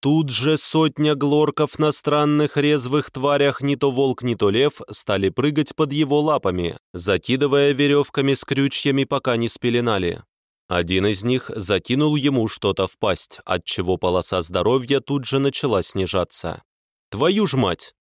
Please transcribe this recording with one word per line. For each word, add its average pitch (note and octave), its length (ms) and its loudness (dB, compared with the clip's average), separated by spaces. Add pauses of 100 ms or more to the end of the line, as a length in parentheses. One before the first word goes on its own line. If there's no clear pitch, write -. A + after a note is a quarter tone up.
Тут D3 280 2
же C3 280 0
сотня D3+ 560 0
глорков D3 640 0
на D3+ 140 2
странных D3 640 2
резвых C#3+ 560 0
тварях, C#3+ 500 0
не C#3+ 140 0
то C#3 160 0
волк, C3 320 0
не B2 120 0
то G2+ 140 2
лев, B2+ 400 0
стали G2 380 -2
прыгать C#3+ 480 0
под D3+ 160 0
его D3 300 2
лапами, F#2 560 0 (160)
закидывая C3 800 2
верёвками C#3 600 2
с - 120 -4
крючьями, C#3 580 0
пока C3 320 -2
не A#2 140 -2
спеленали. A2 760 -2 (460)
Один F2+ 360 0
из G2+ 180 0
них B2 300 -2
закинул A#2 600 0
ему C3+ 320 2
что-то F#2+ 400 -2
в - 100 -10
пасть, - 460 -4
отчего F#2 540 -2
полоса F2+ 440 0
здоровья A#2 600 0
тут C#3 240 -4
же C3+ 140 0
начала C3 440 0
снижаться. F2 800 -4 (460)
"Твою F#3 360 0
ж D#3 100 -2
мать!" G2 460 -2